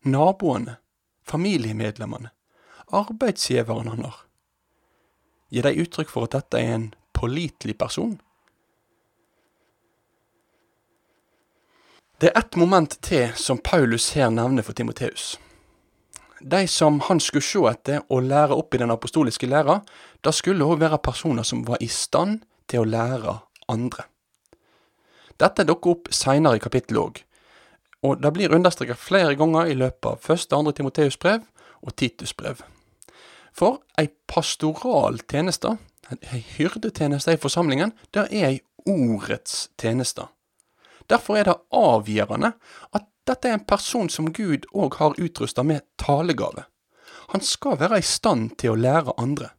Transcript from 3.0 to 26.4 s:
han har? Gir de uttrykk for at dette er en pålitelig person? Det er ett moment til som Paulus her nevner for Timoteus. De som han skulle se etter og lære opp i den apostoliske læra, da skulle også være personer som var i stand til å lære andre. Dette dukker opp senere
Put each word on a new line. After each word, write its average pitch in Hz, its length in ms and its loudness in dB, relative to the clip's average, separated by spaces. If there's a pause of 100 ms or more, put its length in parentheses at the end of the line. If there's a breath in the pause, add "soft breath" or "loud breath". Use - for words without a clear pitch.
han 113 160 -8
har? - 120 -12 (1300)
Gir 127 140 -4
de 139 200 2
uttrykk 160 280 -6
for 117 160 -2
at - 100 -10
dette 120 240 -2
er 117 160 -2
en 113 120 -6 (280)
pålitelig 127 640 -4
person? 208 400 -4 (4000 soft breath)
Det 160 100 6
er - 80 2
ett - 180 -4
moment 170 460 4
til 123 340 0
som 127 220 -2
Paulus 120 560 2
her 131 160 4
nevner 117 320 0
for - 140 -10
Timoteus. - 580 -6 (1040 soft breath)
De 180 280 0
som 151 400 2
han 175 120 4
skulle - 240 -2
se 202 260 0
etter 139 420 -4
og 127 160 2
lære 139 260 4
opp - 200 -4
i 127 60 2
den 120 120 0
apostoliske 123 560 0
læra, 151 320 2 (400 loud breath)
da 156 120 0
skulle 180 320 2
også 156 200 2
være 156 180 2
personer 127 400 -2
som 120 240 -4
var 117 160 -2
i 117 60 -6
stand 202 540 -2 (260)
til 120 160 2
å 110 40 -2
lære 113 500 -4 (340)
andre. 120 320 -4 (1400 soft breath)
Dette 185 260 4
dukker 170 300 2
opp - 180 -10
senere 135 460 4